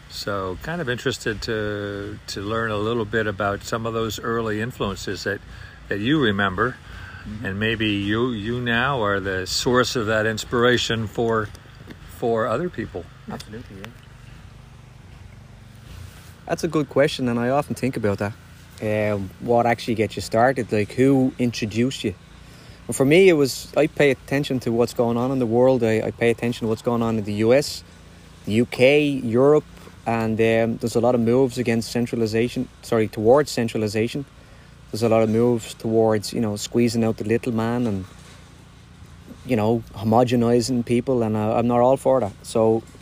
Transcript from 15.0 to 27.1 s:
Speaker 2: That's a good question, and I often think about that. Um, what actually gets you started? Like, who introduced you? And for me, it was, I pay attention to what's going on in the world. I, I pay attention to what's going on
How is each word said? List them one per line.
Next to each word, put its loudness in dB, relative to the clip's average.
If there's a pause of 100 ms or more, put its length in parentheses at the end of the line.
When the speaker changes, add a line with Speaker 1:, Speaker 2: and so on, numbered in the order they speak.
Speaker 2:
That's -4
a -2
good 0
question, 0
and -2
I 0
often 0
think -4
about -2
that. -4 (460)
Um, -2 (100)
what 2
actually 0
gets 0
you -6
started? 0
Like, 0
who 4
introduced -2
you? -2 (720)
And -6
for 0
me, 8
it 6
was, 0
I 2
pay 2
attention -2
to -4
what's 0
going 2
on -2
in -2
the 0
world. 4
I, 2
I -4
pay 2
attention -2
to 0
what's -2
going 0
on 0